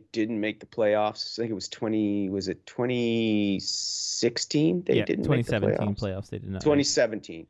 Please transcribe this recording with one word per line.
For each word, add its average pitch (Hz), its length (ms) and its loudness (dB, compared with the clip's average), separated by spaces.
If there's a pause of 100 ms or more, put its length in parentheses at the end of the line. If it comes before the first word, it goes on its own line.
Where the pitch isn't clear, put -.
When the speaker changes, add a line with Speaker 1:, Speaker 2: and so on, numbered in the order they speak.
(120)
Speaker 1:
didn't 110 280 0
make 107 200 -2
the 101 60 -16
playoffs. 107 720 0
I 113 40 -2
think 117 80 -2
it 110 40 -2
was 92 140 -8
twenty, 104 600 0
was 98 180 -2
it - 180 -6
twenty 113 960 0
sixteen? - 1200 0
They - 140 2
Speaker 2:
Yeah, 104 60 2
Speaker 1:
didn't - 240 0
make 123 180 2
the - 120 -2
Speaker 2:
twenty 101 160 2
seventeen 104 220 -2
Speaker 1:
playoffs. - 40 -12
Speaker 2:
playoffs, 98 300 -6
they 107 80 -8
did 98 120 -10
not 98 40 -6
make. 92 80 -6
Speaker 1:
Twenty 143 220 4
seventeen, 110 640 -2